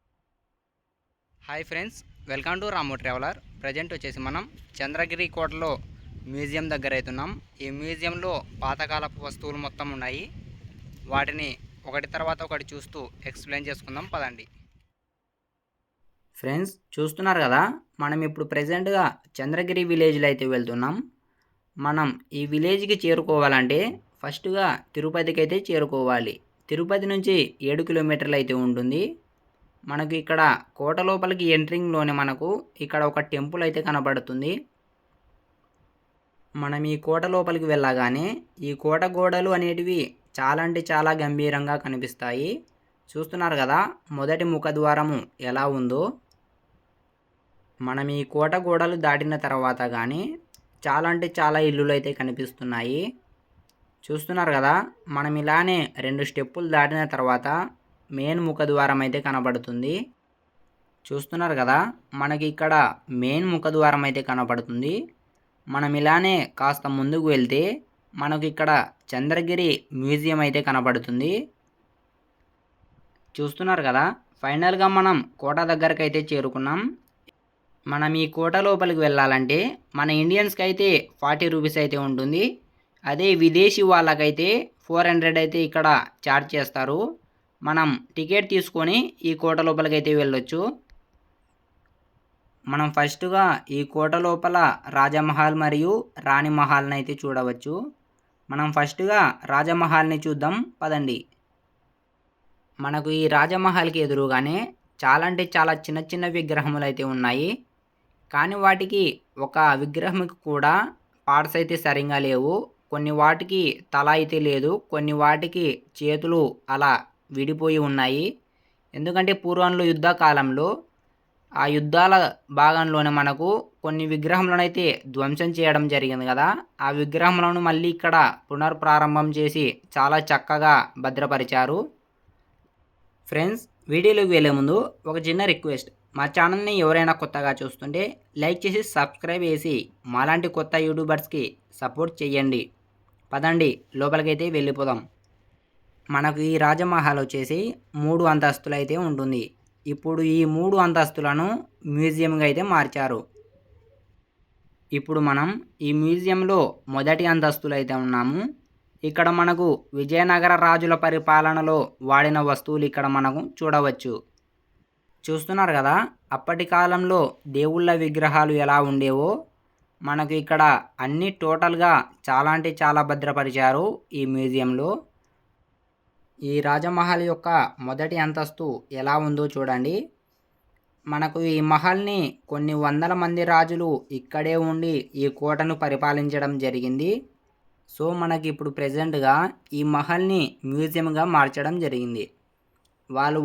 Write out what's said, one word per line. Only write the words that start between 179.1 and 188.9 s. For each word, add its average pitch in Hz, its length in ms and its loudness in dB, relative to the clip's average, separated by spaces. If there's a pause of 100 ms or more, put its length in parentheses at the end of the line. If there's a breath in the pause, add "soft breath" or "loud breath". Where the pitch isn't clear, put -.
ఉందో 147 280 0
చూడండి. 131 400 -2 (1200)
మనకు 160 280 -2 (140)
ఈ - 20 2 (160)
మహల్ని 190 460 0 (340)
కొన్ని 151 320 -2
వందల 156 280 0 (100)
మంది 170 200 0 (100)
రాజులు 165 360 2 (300)
ఇక్కడే 156 360 -2 (140)
ఉండి 160 260 -2 (280)
ఈ 143 40 2 (140)
కోటను 151 420 0
పరిపాలించడం 143 720 -2 (120)
జరిగింది. 127 440 -2 (840)
So 151 80 -4 (180)
మనకి 160 300 -2
ఇప్పుడు 147 160 -8 (100)
ప్రెజెంట్గా 143 560 2 (440)